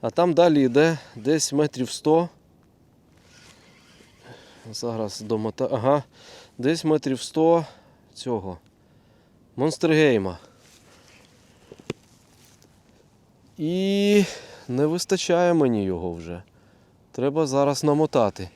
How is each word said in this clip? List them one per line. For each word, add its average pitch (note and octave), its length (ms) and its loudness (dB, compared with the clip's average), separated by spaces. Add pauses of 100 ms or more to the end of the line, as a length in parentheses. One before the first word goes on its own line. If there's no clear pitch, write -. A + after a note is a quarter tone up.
а A#2 100 -4
там E3+ 240 2
далі D#3+ 280 6
йде C#3+ 360 4 (180)
десь C#3+ 360 -2
метрів C#3 380 -2
сто. E3 380 0 (2500)
Зараз A2 520 -8
домота-, A2 500 -4
ага, C3+ 300 0 (560)
десь D3 260 -2
метрів C3+ 360 0
сто E3 460 0 (480)
цього F#2+ 440 -8 (1000)
Монстергейма. C#3+ 840 2 (3250)
І G3 680 2 (440)
не B2+ 180 0
вистачає F3 680 0
мені B2 300 2
його F2+ 280 -4
вже. E2+ 300 -12 (680)
Треба C#3+ 340 -2
зараз C#3 380 0
намотати. C#3+ 720 0